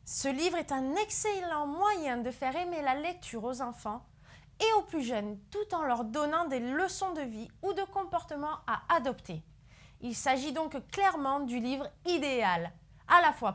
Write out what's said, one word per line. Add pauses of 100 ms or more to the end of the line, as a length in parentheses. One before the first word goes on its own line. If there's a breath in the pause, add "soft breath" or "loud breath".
Ce
livre
est
un
excellent
moyen
de
faire
aimer
la
lecture
aux
enfants (560 loud breath)
et
aux
plus
jeunes, (120)
tout
en
leur
donnant
des
leçons
de
vie (140)
ou
de
comportement
à (120)
adopter. (560 loud breath)
Il
s'agit
donc (120)
clairement
du
livre (180)
idéal, (340 soft breath)
à
la
fois